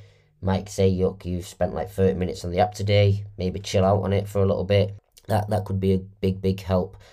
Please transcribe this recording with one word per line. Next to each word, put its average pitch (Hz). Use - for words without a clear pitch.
Might 95
say, 95
"Look, 92
you've 87
spent, -
like, 78
thirty 95
minutes 87
on 87
the 87
app 98
today, 101
maybe 92
chill 98
out 95
on 95
it 98
for 101
a 95
little 92
bit." 101
That, 104
that 107
could 98
be 95
a 92
big, -
big 95
help. -